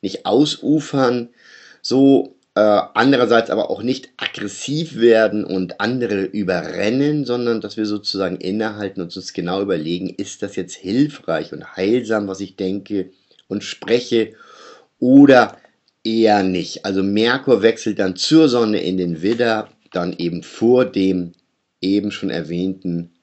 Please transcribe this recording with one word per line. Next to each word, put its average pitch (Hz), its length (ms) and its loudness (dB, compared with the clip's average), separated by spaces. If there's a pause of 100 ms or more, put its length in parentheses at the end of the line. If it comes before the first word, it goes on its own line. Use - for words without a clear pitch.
nicht - 240 -8
ausufern, 131 1040 0 (540)
so, 135 520 4 (200)
äh, 101 60 4
andererseits 113 880 4
aber 104 180 -2
auch - 140 -6
nicht 127 340 -6
aggressiv - 800 -8
werden 110 460 4
und 92 360 -4
andere 107 440 -2
überrennen, 101 1000 -2
sondern 120 380 -2
dass 101 160 -12
wir 107 80 -2
sozusagen 95 520 -4
innehalten 104 680 -6
und 87 120 -12
uns - 160 -14
genau 90 300 -4
überlegen, 87 480 -4
ist - 320 -12
das 101 140 -10
jetzt 90 200 -8
hilfreich 95 760 -4
und - 220 -16
heilsam, 107 520 -2
was 95 120 -8
ich 98 160 -12
denke 98 560 -6 (360)
und 101 160 -6
spreche, - 720 -2 (640)
oder 131 640 8 (440)
eher 110 400 2
nicht. 92 420 -4
Also 98 160 -2
Merkur 113 640 2
wechselt 110 340 0
dann 95 180 -2
zur 156 320 4
Sonne 117 320 0
in 90 160 -4
den 87 280 -4
Widder, 113 460 -2 (220)
dann 87 220 -4
eben 85 300 -6
vor 123 420 2
dem 92 460 -2 (500)
eben 101 300 -2
schon - 180 -8
erwähnten 85 800 -6 (140)